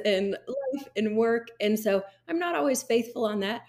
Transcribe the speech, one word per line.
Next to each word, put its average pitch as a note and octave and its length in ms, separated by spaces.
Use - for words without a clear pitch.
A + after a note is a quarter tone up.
and G3 280
life C4+ 640
and G#3+ 200
work, A#3 320
and G#3+ 180
so G3 260
I'm E4 100
not F4 160
always C#4+ 280
faithful A#3 420
on G#3 160
that. G3+ 280